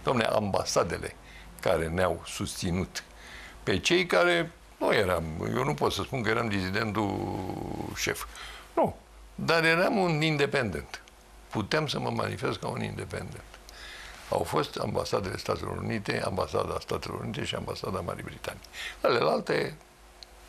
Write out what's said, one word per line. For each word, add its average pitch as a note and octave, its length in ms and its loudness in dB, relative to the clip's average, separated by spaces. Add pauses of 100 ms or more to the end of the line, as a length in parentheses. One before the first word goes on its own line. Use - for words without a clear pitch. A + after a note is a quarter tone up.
Dom'le, B2 320 4
ambasadele F#2 840 2 (440)
care E2 280 2
ne-au F2 380 2
susținut - 800 -4 (600)
pe F#3 160 2
cei F3+ 260 4
care, F3 460 4 (260)
nu - 160 2
eram, F#2 300 4 (320)
eu A#2 80 2
nu D3 100 0
pot C#3+ 180 2
să G2+ 100 -2
spun B2 200 -2
că G#2 80 2
eram A#2 180 2
dizidentul G2 920 0 (560)
șef. - 300 -2 (480)
Nu. D#4+ 220 2 (400)
Dar D#3+ 280 4
eram E3+ 340 6
un F3 240 4
independent. C#3 800 2 (480)
Puteam D3 380 0
să - 120 -2
mă B2 100 -2
manifest G#2+ 500 -2
ca A#2+ 80 -6
un A#2+ 160 -4
independent. G2+ 600 -8 (880)
Au - 140 2
fost - 320 0
ambasadele F#2 640 0
Statelor F#2+ 400 -2
Unite, A2 480 -2
ambasada F#2 540 0
Statelor - 400 -4
Unite - 260 -4
și - 100 -4
ambasada - 440 -4
Marii F#2 240 -6
Britanii. - 380 -10 (400)
Celelalte, D3+ 760 2 (720)